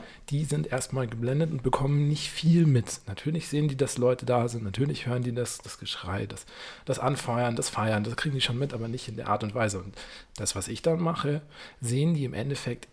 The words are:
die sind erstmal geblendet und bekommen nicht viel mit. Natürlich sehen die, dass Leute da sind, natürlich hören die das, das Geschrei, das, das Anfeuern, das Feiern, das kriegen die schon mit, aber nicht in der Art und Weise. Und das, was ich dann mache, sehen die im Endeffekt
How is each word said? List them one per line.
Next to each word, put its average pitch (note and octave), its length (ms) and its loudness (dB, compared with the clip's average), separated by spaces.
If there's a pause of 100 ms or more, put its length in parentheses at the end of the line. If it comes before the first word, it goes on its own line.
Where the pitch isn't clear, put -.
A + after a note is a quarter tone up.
(300)
die D3 160 0
sind D3+ 260 -2
erstmal C3 360 -2
geblendet B2+ 420 0
und C3+ 140 -4
bekommen C#3+ 440 4
nicht D3+ 220 0
viel E3 380 6
mit. B2 400 4
Natürlich D3+ 400 -4
sehen D3+ 200 2
die, C#3 100 0
dass C3+ 200 2
Leute B2 300 4
da A#2+ 200 4
sind, A#2 160 -4
natürlich C3 440 0
hören B2 160 0
die A#2+ 100 -2
das, A#2+ 240 -2
das - 220 -14
Geschrei, - 480 -4
das, - 180 -10 (400)
das C3+ 140 0
Anfeuern, A#2+ 560 0
das - 140 -2
Feiern, G#2+ 340 2
das A#2 120 -4
kriegen C#3 200 -2
die B2+ 60 0
schon B2 180 0
mit, C#3 120 -2
aber A2+ 160 -6
nicht A#2+ 200 -6
in G#2+ 80 -10
der A#2 120 -6
Art G#2 160 2
und G#2 120 -2
Weise. G#2 240 0
Und F#2+ 160 -12 (420)
das, G#2 180 -2
was G2 120 -4
ich - 160 -8
dann E3 180 4
mache, D3+ 400 0 (400)
sehen C3+ 320 2
die C#3+ 120 0
im A#2+ 100 -6
Endeffekt B2 580 -4